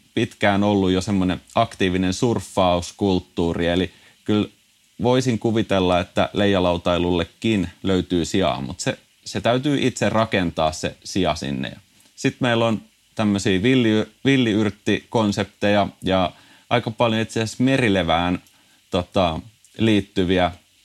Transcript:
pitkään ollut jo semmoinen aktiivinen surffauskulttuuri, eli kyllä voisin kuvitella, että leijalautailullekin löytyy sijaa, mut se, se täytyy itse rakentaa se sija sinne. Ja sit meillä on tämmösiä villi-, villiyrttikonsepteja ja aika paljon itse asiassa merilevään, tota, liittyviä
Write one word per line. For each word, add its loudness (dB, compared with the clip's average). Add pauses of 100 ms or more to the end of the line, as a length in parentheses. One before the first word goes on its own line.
(140)
pitkään 0
ollut 2
jo 2
semmoinen -2 (140)
aktiivinen 0
surffauskulttuuri, -2
eli 0 (340)
kyllä 0 (540)
voisin 0
kuvitella, 0
että -2
leijalautailullekin 0 (140)
löytyy 0
sijaa, -2
mut -10
se, -4 (260)
se -8
täytyy 0
itse -2
rakentaa 0
se -8
sija -2
sinne. -6
Ja -16 (340)
sit -4
meillä 2
on -2 (320)
tämmösiä 0
villi-, 2 (160)
villiyrttikonsepteja 0 (140)
ja 0 (380)
aika 0
paljon 0
itse -4
asiassa -2
merilevään, 2 (480)
tota, -2 (380)
liittyviä 2 (340)